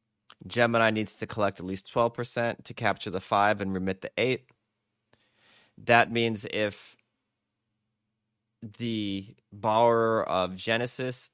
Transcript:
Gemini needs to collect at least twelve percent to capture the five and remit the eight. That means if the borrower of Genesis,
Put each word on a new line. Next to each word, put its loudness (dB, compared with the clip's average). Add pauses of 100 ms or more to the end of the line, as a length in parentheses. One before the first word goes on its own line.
(460)
Gemini 4
needs -4
to -8
collect -2
at -10
least -8
twelve 0
percent -6
to -14
capture -2
the -4
five 2
and -2
remit -4
the -10
eight. -2 (1400)
That 6
means 0
if -4 (1800)
the -6 (160)
borrower 4
of 0
Genesis, -4